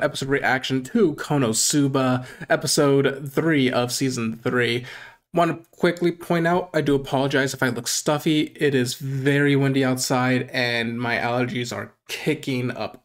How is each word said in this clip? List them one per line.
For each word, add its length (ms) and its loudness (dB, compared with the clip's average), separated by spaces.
episode 260 -4
reaction 540 0
to 320 2
Konosuba, 1120 0
episode 800 2
three 440 2
of 200 0
season 460 -4
three. 480 -2
Want 160 2
to 220 -8
quickly 400 0
point 340 -2
out, 300 0
I 60 4
do 120 2
apologize 640 0
if 80 -2
I 60 2
look 180 -4
stuffy. 680 0
It 200 2
is 180 0
very 640 2
windy 280 2
outside, 680 0
and 460 -2
my 160 -2
allergies 600 -2
are 200 -10
kicking 600 -4
up 360 -8